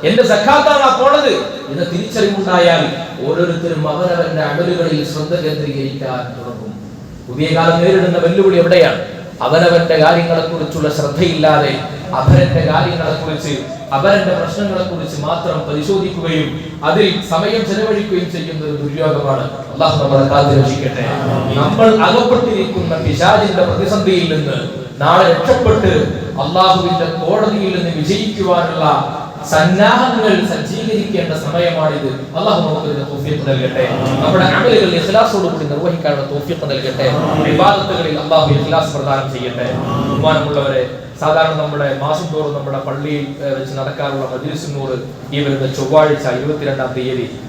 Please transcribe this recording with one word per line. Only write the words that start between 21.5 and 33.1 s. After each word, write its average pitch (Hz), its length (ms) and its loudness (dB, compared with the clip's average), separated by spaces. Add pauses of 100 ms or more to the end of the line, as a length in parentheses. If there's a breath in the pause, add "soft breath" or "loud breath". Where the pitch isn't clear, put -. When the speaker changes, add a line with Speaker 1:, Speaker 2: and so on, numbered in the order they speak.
Speaker 1:
നമ്മൾ 220 260 4 (200)
അകപ്പെട്ടിരിക്കുന്ന 214 880 0 (100)
പിശാചിന്റെ 190 640 2
പ്രതിസന്ധിയിൽ 185 640 0
നിന്ന് 143 240 -2 (440)
നാളെ 180 320 6
രക്ഷപ്പെട്ട് - 600 2 (500)
അല്ലാഹുവിന്റെ 180 640 2 (120)
കോടതിയിൽ 208 580 0
നിന്ന് 170 140 -2 (100)
വിജയിക്കുവാനുള്ള 185 840 0 (640)
സന്നാഹങ്ങൾ 208 1000 2
സജ്ജീകരിക്കേണ്ട 180 840 -2
സമയമാണിത്. 156 1040 -2
അല്ലാഹു 165 320 2
നമുക്ക് 156 180 -2
ഇതിന് 135 180 -4
തൗഫീഖ് 139 440 -4